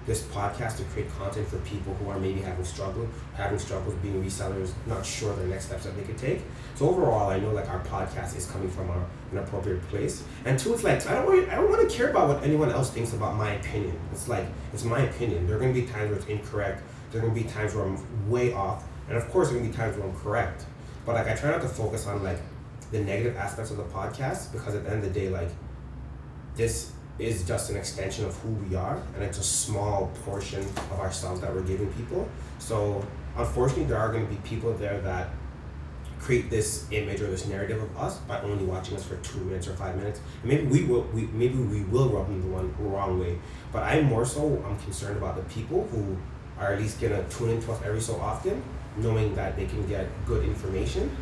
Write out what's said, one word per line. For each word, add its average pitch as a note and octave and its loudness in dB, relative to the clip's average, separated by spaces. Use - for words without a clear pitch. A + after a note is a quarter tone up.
this G#2+ 0
podcast G#2 -2
to G#2 -4
create F#2+ -4
content G2 -2
for F#2+ -4
people F#2+ -4
who F#2+ -4
are F#2+ -4
maybe F#2+ 0
having F2+ -4
struggle, F#2+ -4
having G2+ 0
struggles F#2+ -4
being G2 0
resellers, F#2+ -2
not G#2+ -2
sure G#2 -2
their F#2 0
next F#2 -2
steps F2 -4
that F2+ -4
they G2 -4
could - -4
take. C3+ 0
So C#3+ 4
overall, F#2+ 6
I G2 2
know, G#2+ 2
like, G2 0
our F2+ -2
podcast F#2 -4
is F2+ -6
coming F#2+ -2
from F2+ -2
a, F2 0
an G2+ -2
appropriate F#2+ 0
place. - -2
And C3 4
two, A#3 4
it's - 0
like, - 4
I - 2
don't F#3 6
really, - 8
I - -2
don't - 6
wanna A4 8
care - 4
about - 8
what C#3 4
anyone D3+ 6
else C3 2
thinks A#2 -2
about G#2 0
my G#2 2
opinion. G2+ -2
It's - -6
like, G2 0
it's G#2 -4
my C#3 4
opinion. F#2+ 2
There G#2+ 4
are A2+ 2
gonna B2+ 6
be B2 4
times G#2+ 0
where G2 0
it's - -6
incorrect. G2+ -2
There A2 0
are A2+ 2
gonna A2 2
be G#2+ 0
times G#2 -2
where G2 2
I'm G2 -2
way B2 6
off. G2 0
And A2+ 0
of - 0
course, E3+ 6
there B2 2
are A#2+ 2
gonna A2+ 0
be - -6
times G#2+ 0
where G2 -2
I'm F#2 -4
correct. - 0
But, A#2 2
like, A2 2
I A2 2
try D3 2
not - 2
to - -2
focus G#2 -2
on, G2+ -2
like, F2+ -2
the A2 0
negative G2+ 2
aspects G2+ -4
of G2+ -4
the G2+ -4
podcast, - -4
because - -4
at - -2
the - -4
end G#2+ 0
of F#2 -2
the G2+ 2
day, F#2+ 0
like, F#2 0
this A2+ 0
is G#2 0
just G#2+ 0
an G2 0
extension F#2+ -4
of F2+ -2
who A2+ -6
we G2 -2
are, F2+ 0
and - -4
it's - -2
a G2 -2
small G2+ 0
portion G2+ -4
of G2 -4
ourselves F2+ -2
that F2+ -2
we're F#2 0
giving F#2+ 0
people. A2+ -2
So, G#2 0
unfortunately, - 4
there A#2 2
are A2 2
gonna A2 2
be G2+ -2
people A2+ -2
there G2+ -2
that F2+ -2
create A#2+ 4
this - 0
image G2+ 0
or G2+ 0
this F#2 -2
narrative G2+ -2
of - -6
us - -2
by B2 -4
only G2+ 0
watching F2+ -2
us - -6
for F#2 -6
two - -6
minutes F#2 -2
or F#2 -4
five F2 -4
minutes. G2+ -4
And A#2+ 4
maybe D3+ 4
we C#3 6
will, B2 4
we, A2+ 2
maybe A#2+ 2
we G#2 2
will A#2+ 4
rub F#2+ 2
them F#2+ -2
the F#2 -2
one, F#2 -2
wrong G2 0
way. F2 0
But G2 0
I D3+ 6
more A#2+ 6
so, C#3+ 2
I'm G#2 -2
concerned G2+ -4
about F#2 -2
the F#2 -4
people E3 0
who G2 0
are G2 2
at G2+ 2
least G#2+ -2
gonna G2+ 2
tune A2+ 0
into A2+ 0
us - -4
every G#2+ 0
so A2 -2
often, - -2
knowing A2 4
that F#2+ 0
they F#2+ 0
can G#2 -2
get F#2+ -2
good G#2+ 4
information. G2 0